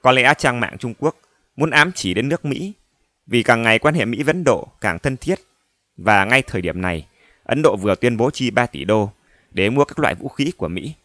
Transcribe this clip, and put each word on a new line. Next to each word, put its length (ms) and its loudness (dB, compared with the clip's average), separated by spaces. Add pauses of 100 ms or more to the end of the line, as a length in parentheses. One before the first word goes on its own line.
Có 100 4
lẽ 260 4
trang 220 0
mạng 200 -6
Trung 200 -8
Quốc 160 -2 (400)
muốn 140 0
ám 260 4
chỉ 180 -4
đến 160 0
nước 160 -4
Mỹ, 280 -6 (540)
vì 160 0
càng 180 4
ngày 180 4
quan 160 2
hệ 100 0
Mỹ 180 -4
với 100 0
Ấn 100 -4
Độ 240 2 (140)
càng 180 -2
thân 180 -4
thiết, 220 -4 (580)
và 280 2
ngay 160 2
thời 200 -6
điểm 200 -4
này, 260 -4 (360)
Ấn 180 -2
Độ 140 4
vừa 200 0
tuyên 220 0
bố 140 0
chi 200 -4
ba 140 0
tỷ 200 -10
đô 260 0 (400)
để 180 0
mua 160 2
các 140 -10
loại 160 0
vũ 120 -12
khí 300 -4
của 100 -6
Mỹ. 260 -8 (120)